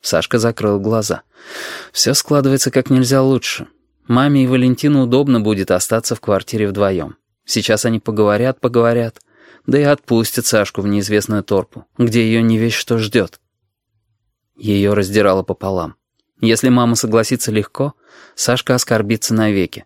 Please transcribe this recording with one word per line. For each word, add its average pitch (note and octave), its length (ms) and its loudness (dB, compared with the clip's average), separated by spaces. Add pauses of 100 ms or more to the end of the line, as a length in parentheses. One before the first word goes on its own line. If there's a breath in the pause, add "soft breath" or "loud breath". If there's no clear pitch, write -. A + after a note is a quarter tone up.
Сашка - 380 -2
закрыл G#2+ 420 0
глаза. G#2+ 420 -2 (680 loud breath)
«Все - 220 0
складывается C3+ 560 0
как C3 200 0
нельзя C3 320 2
лучше. - 460 -2 (380)
Маме C3+ 380 2
и - 20 0
Валентину B2+ 560 2
удобно B2+ 380 2
будет G#2 300 0
остаться A2 440 0
в - 60 -14
квартире G#2 480 -2
вдвоем». F#2+ 480 -2 (280)
Сейчас G#2+ 400 0
они A2+ 160 0
поговорят, G#2+ 600 0
поговорят, A#2 600 0 (460 soft breath)
да C3 120 2
и D3 40 2
отпустят A#2+ 640 0
Сашку G#2 340 0
в G2 80 -4
неизвестную G2+ 560 -2
Торпу, - 420 -4 (120)
где A#2 280 2
ее A2+ 140 0
не A2+ 180 2
весть A2+ 180 0
что - 220 -2
ждет. G#2+ 420 -2 (1160)
Ее G2+ 380 0
раздирало G2 480 2
пополам. F#2 540 -6 (440)
Если A2+ 280 2
мама A#2+ 280 2
согласится A2+ 560 -2
легко, A2 420 -4 (400 soft breath)
Сашка - 400 0
оскорбится A2 600 -2
навеки. G#2+ 520 0